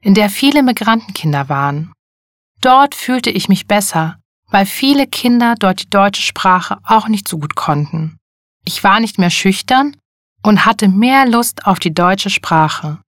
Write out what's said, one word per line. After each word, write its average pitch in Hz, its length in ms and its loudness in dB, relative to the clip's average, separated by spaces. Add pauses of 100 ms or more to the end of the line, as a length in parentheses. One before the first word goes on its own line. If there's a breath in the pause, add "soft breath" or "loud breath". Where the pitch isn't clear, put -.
in 202 100 4
der 208 160 4
viele 277 340 0
Migrantenkinder 202 840 -2
waren. 143 420 -4 (680)
Dort 269 340 4
fühlte 247 360 -4
ich - 180 -4
mich 190 180 0
besser, 170 540 -2 (280)
weil 196 180 2
viele 269 400 0
Kinder 240 520 0
dort 190 220 0
die - 80 -14
deutsche 202 320 2
Sprache - 640 0
auch 220 260 0
nicht 208 180 -2
so 170 120 -8
gut 147 160 -8
konnten. 156 640 -4 (480)
Ich - 180 -10
war 202 160 4
nicht 226 160 -4
mehr 175 140 2
schüchtern 262 680 0 (460)
und 208 240 2
hatte 220 200 0
mehr 247 400 2
Lust 233 400 -2
auf 190 120 0
die 165 160 -4
deutsche 185 340 0
Sprache. 156 800 -2